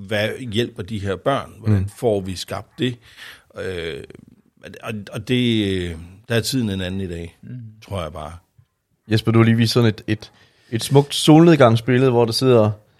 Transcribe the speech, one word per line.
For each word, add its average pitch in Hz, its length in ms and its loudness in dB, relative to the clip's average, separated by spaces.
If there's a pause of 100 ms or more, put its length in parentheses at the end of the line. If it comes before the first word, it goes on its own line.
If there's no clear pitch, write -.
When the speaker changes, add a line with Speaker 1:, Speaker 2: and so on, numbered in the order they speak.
Speaker 1:
hvad 107 220 -2 (240)
hjælper 113 300 -4
de 98 160 -10
her 95 180 -6
børn? 110 420 -6
Hvordan 104 200 0
Speaker 2:
Mm. 95 100 -4
Speaker 1:
får 104 320 -2
vi 92 160 -8
skabt - 420 -12
det? 123 180 -2 (680)
Øh, 85 380 -10 (800)
og, 113 100 -10 (200)
og 104 160 -12
det, 104 680 0 (320)
der 117 60 -4
er 117 60 0
tiden 117 300 -4
en 95 100 -4
anden 92 200 -6
i 95 80 -6
dag, 85 340 -12
Speaker 3:
Mm. - 60 -20 (340)
Speaker 1:
tror 98 200 -8
jeg 76 100 -10
bare. 76 200 -12 (800)
Speaker 2:
Jesper, 110 220 0
du 117 60 4
har 113 60 6
lige 113 120 4
vist 113 160 2
sådan 120 160 4
et, 104 180 -4
et, - 260 -6 (380)
et 113 120 -4
smukt 143 320 2
solnedgangsbillede, 135 960 6
hvor 120 140 4
der 113 80 -2
sidder 117 380 4 (300)